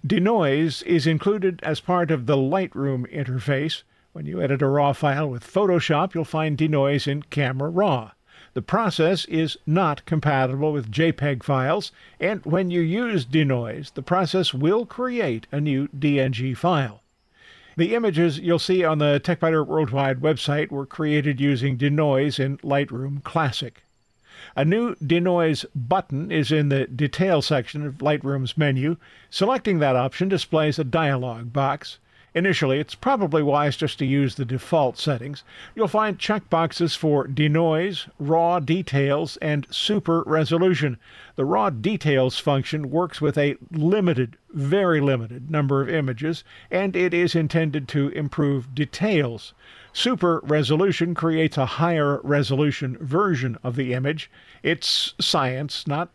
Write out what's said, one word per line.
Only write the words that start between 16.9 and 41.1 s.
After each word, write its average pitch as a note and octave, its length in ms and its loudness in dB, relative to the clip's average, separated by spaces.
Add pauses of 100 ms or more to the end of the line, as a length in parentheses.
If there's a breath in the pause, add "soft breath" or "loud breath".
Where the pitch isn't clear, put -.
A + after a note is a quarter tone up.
The F3+ 200 2
images E3+ 420 2
you'll E3+ 220 2
see F#3 240 2
on D#3 160 2
the D3 240 4
TechByter D#3+ 420 0
Worldwide C#3 540 0
website D3+ 500 0
were C#3 160 -6
created D3+ 560 0
using C#3 340 2
denoise C#3+ 600 2
in C3+ 200 0
Lightroom C#3 640 -2
Classic. B2+ 580 -4 (720 loud breath)
A C3+ 80 2
new G#3+ 300 2 (100)
denoise E3+ 680 2
button D3+ 580 -2
is D#3 200 0
in D3+ 180 2
the C3+ 160 0
Detail D3+ 560 0
section D3 420 -2
of C#3+ 140 -8
Lightroom's C#3 600 -2
menu. D3 380 2 (340 loud breath)
Selecting G#3 480 2
that C3+ 160 4
option C3+ 340 0
displays D#3 480 0
a D#3+ 60 0
dialog B2+ 680 -2
box. C#3 460 -2 (380 soft breath)
Initially, D#3 440 2
it's - 160 -8
probably F3+ 480 2
wise D3 340 2
just - 220 -4
to C3+ 80 0
use C#3 260 2
the C#3 100 -6
default C3 540 0
settings. C#3 460 -4 (320 loud breath)
You'll G#3+ 120 2
find G#3+ 300 0
checkboxes E3+ 800 0
for D3 300 2
denoise, D#3 800 0 (100)
raw E3+ 420 2
details, C#3+ 800 0
and D3 320 -2
super E3+ 560 0
resolution. D#3 720 2 (380 loud breath)